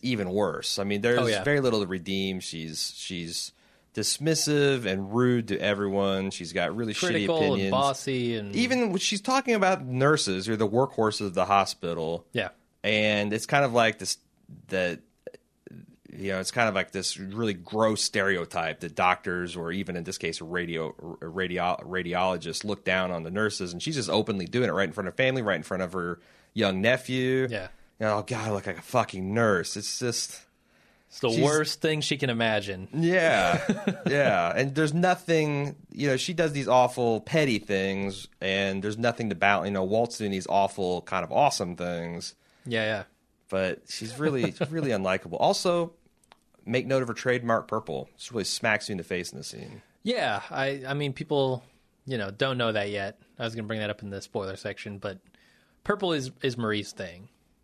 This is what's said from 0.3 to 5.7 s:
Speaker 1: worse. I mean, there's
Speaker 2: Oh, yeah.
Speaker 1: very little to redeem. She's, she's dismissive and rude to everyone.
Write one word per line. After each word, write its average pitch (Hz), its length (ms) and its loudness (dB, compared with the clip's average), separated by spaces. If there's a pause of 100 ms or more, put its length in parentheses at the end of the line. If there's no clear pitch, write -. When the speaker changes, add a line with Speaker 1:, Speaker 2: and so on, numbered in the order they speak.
Speaker 1:
worse. 95 480 0
I 98 60 -2
mean, 101 160 0
there's 120 180 4
Speaker 2:
Oh, 123 80 4
yeah. 107 160 2
Speaker 1:
very 143 180 2
little 117 200 4
to 98 80 0
redeem. 95 500 -2
She's, 80 560 -6
she's 85 560 -8 (440)
dismissive 143 920 2
and 95 260 -2
rude 120 360 4
to 101 100 0
everyone. 98 720 2